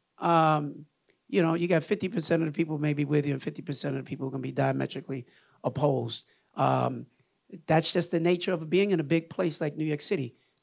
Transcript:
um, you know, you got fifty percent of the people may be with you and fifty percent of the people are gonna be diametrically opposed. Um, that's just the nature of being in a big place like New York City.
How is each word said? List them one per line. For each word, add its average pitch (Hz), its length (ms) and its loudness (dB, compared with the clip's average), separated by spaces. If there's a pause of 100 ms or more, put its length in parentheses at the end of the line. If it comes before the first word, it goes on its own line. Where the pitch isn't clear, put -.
(180)
um, 160 640 2 (440)
you 190 140 2
know, 165 120 4
you 170 140 -2
got 165 160 4
fifty 202 240 -2
percent 165 340 2
of 160 40 0
the 151 60 -4
people 156 260 -2
may 151 140 0
be 147 120 0
with 143 220 2
you 143 60 0
and 131 100 -4
fifty 147 200 -8
percent 139 340 -4
of 135 80 -6
the 143 40 -18
people 139 180 -6
are 135 40 -4
gonna 131 120 -6
be 131 100 -8
diametrically 135 760 -2 (380)
opposed. 127 600 0 (300)
Um, 127 520 0 (600)
that's 160 260 4
just 175 180 0
the 170 100 0
nature 175 320 2
of 160 160 -4
being 196 220 2
in 170 100 2
a 151 40 -2
big 165 260 0
place 170 300 -2
like 151 160 -4
New 156 80 -2
York 151 180 -2
City. 143 320 -2 (280)